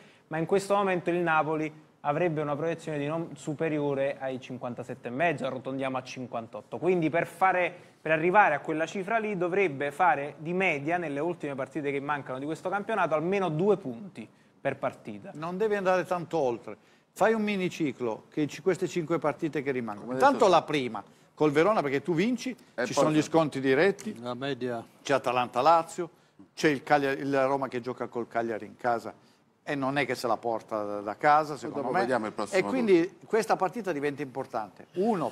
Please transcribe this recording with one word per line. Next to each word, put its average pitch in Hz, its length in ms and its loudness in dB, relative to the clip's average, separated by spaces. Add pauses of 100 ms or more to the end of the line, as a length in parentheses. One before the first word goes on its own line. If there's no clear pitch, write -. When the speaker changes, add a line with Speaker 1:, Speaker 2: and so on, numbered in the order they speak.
(280)
Speaker 1:
ma 160 100 -6
in 165 80 -2
questo 196 300 2
momento 185 360 0
il 170 80 2
Napoli 156 680 0 (160)
avrebbe 151 400 0
una 147 160 -2
proiezione 165 400 -4
di 143 100 -2
non 165 280 -4
superiore 143 840 -2
ai 131 200 -6
cinquantasette 123 680 -10
e 117 40 -8
mezzo, 151 340 0
arrotondiamo 135 520 -4
a 127 60 -6
cinquantotto. 117 760 -10
Quindi 170 320 2
per 165 180 0
fare, 180 460 2 (260)
per 156 120 -2
arrivare 175 440 6
a 139 40 -2
quella 160 260 -2
cifra 202 320 -4
lì 214 180 -2
dovrebbe 170 560 0
fare 147 460 2
di 160 160 -6
media, 170 440 0
nelle 147 220 -4
ultime 160 360 -4
partite 143 360 -4
che 139 80 -2
mancano 135 400 -6
di 143 60 -8
questo 156 240 -6
campionato, 196 460 -2
almeno 180 340 0
due 180 260 2
punti 113 500 -10 (360)
per 135 160 -4
partita. 120 560 -8
Speaker 2:
Non 170 240 -8
deve 208 180 0
andare 185 300 2
tanto 175 320 -4
oltre. 120 400 -2 (340)
Fai 220 220 4
un 226 80 0
miniciclo, 165 880 -2
che 151 180 -2
ci, - 140 -10
queste 185 260 0
cinque 165 320 -2
partite 151 420 -2
che 139 100 -4
rimangono. 110 340 -6
Speaker 3:
Come 127 140 -6
Speaker 2:
Intanto 269 260 6
Speaker 3:
detto 190 60 8
Speaker 2:
la 160 100 8
prima, 123 420 -2 (300)
col 151 180 4
Verona, 175 300 4
perché 139 200 0
tu 180 120 -2
vinci, 233 380 0
Speaker 3:
E - 340 -6
Speaker 2:
ci 131 80 -4
Speaker 3:
poi 139 100 4
Speaker 2:
sono 156 80 4
gli 151 100 4
Speaker 3:
sì. 151 80 0
Speaker 2:
sconti 151 300 2
diretti, 170 600 2
Speaker 4:
La 123 120 -8
media. 123 520 -6 (180)
Speaker 2:
c'è 139 120 2
Atalanta-Lazio, 135 960 2 (440)
c'è 160 160 4
il 131 140 0
Cagliari, 143 420 2
la 135 200 2
Roma 135 220 0
che 123 140 -4
gioca 120 260 -6
col 117 200 -6
Cagliari 113 380 -4
in 101 120 -16
casa 117 360 -2 (560)
e 147 60 -2
non 139 220 -2
è 139 80 2
che 123 100 -2
se 123 120 -4
la 110 100 2
porta 110 460 -4
da, 104 180 -6
da 104 160 -6
casa, 151 400 4
secondo 107 240 -6
Speaker 3:
Dopo - 120 -4
Speaker 2:
me. 180 60 2
Speaker 3:
vediamo 120 260 0
il 104 60 -4
prossimo - 260 -2
Speaker 2:
E 190 120 4
quindi 202 560 4
questa 220 320 0
partita 185 340 -2
diventa 143 300 -4
importante. 127 720 -8
Uno, 180 380 0